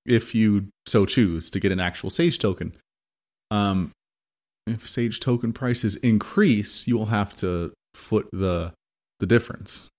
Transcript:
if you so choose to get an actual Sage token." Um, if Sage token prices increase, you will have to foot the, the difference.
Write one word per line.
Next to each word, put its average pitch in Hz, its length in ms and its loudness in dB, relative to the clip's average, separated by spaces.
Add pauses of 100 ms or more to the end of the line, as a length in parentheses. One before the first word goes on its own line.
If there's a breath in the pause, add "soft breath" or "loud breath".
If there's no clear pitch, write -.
if 117 300 2
you 104 360 2 (180)
so 101 180 4
choose 90 460 0
to 101 80 -4
get 95 120 2
an 92 80 -2
actual 90 300 -4
Sage 170 300 0
token." 90 340 -4 (760)
Um, 98 400 0 (720)
if 113 240 -6
Sage 120 300 -2
token 120 340 -2
prices 120 440 -2
increase, 117 920 2
you 120 100 2
will 107 100 -4
have 104 280 -2
to 87 360 -4 (220)
foot - 400 -2
the, 87 380 -2 (480)
the 92 80 -2
difference. - 600 0 (120)